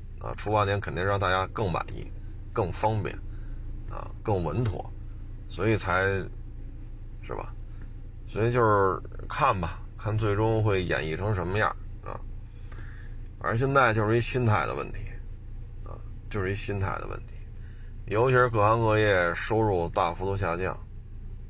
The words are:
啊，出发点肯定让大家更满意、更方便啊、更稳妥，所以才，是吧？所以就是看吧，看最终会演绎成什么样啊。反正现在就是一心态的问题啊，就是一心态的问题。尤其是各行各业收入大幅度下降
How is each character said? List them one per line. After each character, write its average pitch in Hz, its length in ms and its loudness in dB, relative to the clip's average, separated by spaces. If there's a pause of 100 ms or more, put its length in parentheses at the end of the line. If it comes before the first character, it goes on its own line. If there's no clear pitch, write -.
(200)
啊， - 180 -6
出 104 160 -2
发 104 100 6
点 101 160 2
肯 78 160 -4
定 82 80 0
让 101 160 2
大 95 100 2
家 95 180 4
更 101 220 -2
满 82 200 0
意、 - 200 -8 (440)
更 95 180 2
方 107 300 2
便 78 140 -4 (760)
啊、 - 220 -6 (100)
更 98 220 0
稳 87 200 0
妥， - 280 -2 (580)
所 104 200 0
以 110 80 4
才， 92 260 2 (1200)
是 - 120 -6
吧？ 50 180 -6 (760)
所 101 160 0
以 117 80 4
就 123 100 4
是 101 380 6 (300)
看 131 280 2
吧， 85 220 -4 (180)
看 107 200 -2
最 107 180 2
终 110 260 4
会 101 220 4
演 78 180 0
绎 78 140 -2
成 98 180 0
什 90 140 0
么 95 100 0
样 107 120 4 (340)
啊。 - 160 -8 (1200)
反 - 100 -2
正 110 80 2
现 135 160 2
在 127 200 8
就 107 120 4
是 113 120 4
一 - 20 6
心 120 260 2
态 104 200 6
的 58 100 -2
问 69 160 -4
题 - 80 -6 (840)
啊， 80 100 -10 (340)
就 104 120 -2
是 95 100 0
一 98 40 0
心 101 220 -2
态 95 100 0 (120)
的 50 80 -6
问 50 100 -6 (100)
题。 - 80 -10 (720)
尤 110 220 4
其 127 60 6
是 123 140 8
各 113 120 4
行 110 200 6
各 107 180 6
业 92 340 6
收 110 280 2
入 92 280 4
大 87 240 2
幅 92 120 -4
度 98 100 0
下 87 220 0
降 90 160 -2 (760)